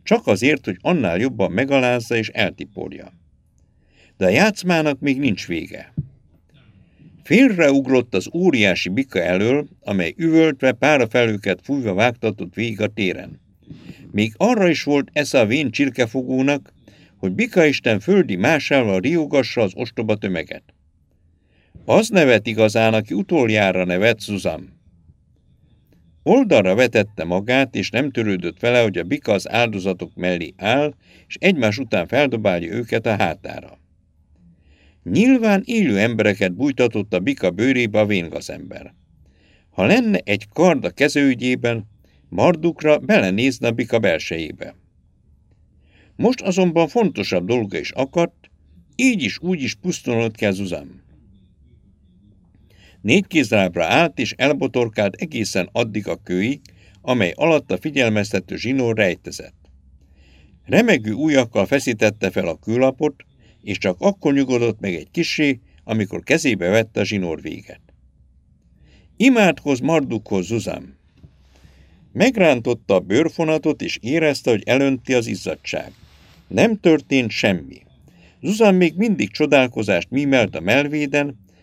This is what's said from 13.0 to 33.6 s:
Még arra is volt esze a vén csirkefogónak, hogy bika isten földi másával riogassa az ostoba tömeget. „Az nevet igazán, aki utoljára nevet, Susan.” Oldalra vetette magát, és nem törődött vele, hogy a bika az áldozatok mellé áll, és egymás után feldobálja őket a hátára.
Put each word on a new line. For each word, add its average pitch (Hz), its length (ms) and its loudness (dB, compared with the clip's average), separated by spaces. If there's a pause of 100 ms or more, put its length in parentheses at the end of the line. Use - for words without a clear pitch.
Még 107 260 -2
arra 208 320 2
is 156 140 0
volt 143 300 0
esze 143 280 0
a 110 60 4
vén 131 240 0
csirkefogónak, 131 1000 -2 (440)
hogy 95 160 -4
bika 156 320 0
isten 127 360 0
földi 175 360 0
másával 120 640 2
riogassa 143 640 0
az 98 120 0
ostoba 110 420 -4
tömeget. 95 480 -6 (1200)
„Az 208 240 4
nevet 135 380 4
igazán, 110 480 2
aki 110 200 -2
utoljára 107 720 0
nevet, 101 360 0
Susan.” 95 580 -8 (1400)
Oldalra 151 520 4
vetette 110 500 2
magát, 110 500 0
és 98 160 -4
nem 135 200 -2
törődött 92 500 -4
vele, 120 220 2
hogy 101 160 0
a 82 60 -2
bika 110 280 -2
az 98 180 -2
áldozatok 98 640 -2
mellé 87 420 -4
áll, 139 380 0 (320)
és - 140 -16
egymás 127 380 2
után 107 280 -2
feldobálja 104 680 0
őket 113 340 -4
a 110 100 0
hátára. - 600 -6 (1200)